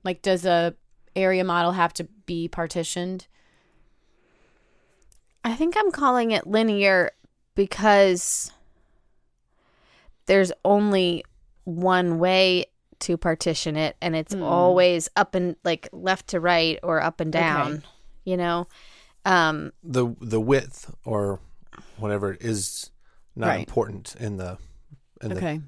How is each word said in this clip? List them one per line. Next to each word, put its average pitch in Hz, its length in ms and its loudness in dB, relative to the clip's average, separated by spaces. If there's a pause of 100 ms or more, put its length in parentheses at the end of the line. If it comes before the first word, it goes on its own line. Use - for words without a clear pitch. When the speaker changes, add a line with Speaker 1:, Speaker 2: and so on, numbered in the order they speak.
Speaker 1:
Like, 185 180 -6
does 185 240 0
a 170 300 2 (400)
area 185 280 2
model 175 280 2
have 175 220 0
to 170 100 -8 (220)
be 170 220 -6
partitioned? 175 800 -6 (2250)
Speaker 2:
I 233 120 -2
think 320 220 -2
I'm 415 140 2
calling 247 400 0
it - 160 -2
linear 202 640 2 (440)
because 196 960 4 (1700)
there's 190 260 4 (120)
only 196 600 2 (420)
one 180 540 0
way 185 460 2 (340)
to 170 180 -2
partition 160 580 -2
it, 156 260 -2
and 165 140 -4
it's 160 180 -6
Speaker 1:
Hmm. 190 100 -6
Speaker 2:
always 180 720 4
up 202 200 0
and, 180 200 -2 (100)
like, 165 260 -2
left 185 380 -4
to 180 100 -2
right 165 420 0
or 160 200 0
up 160 180 -4
and 160 160 -4
Speaker 1:
Okay. 165 80 2
Speaker 2:
down, 147 400 -2 (400)
you 185 140 -4
know? 175 300 -2 (580)
Um, 156 480 2 (100)
Speaker 3:
The, 123 380 -2
the 110 180 -2
width - 540 -2 (100)
or 101 380 -4 (560)
whatever 104 420 -4
is 107 520 -6 (440)
not 113 120 -4
Speaker 1:
Right. 117 120 -2
Speaker 3:
important - 560 -6
in 104 220 -8
the, 92 200 -10 (640)
in 113 100 -8
the 185 60 -6
Speaker 1:
Okay. 156 300 -4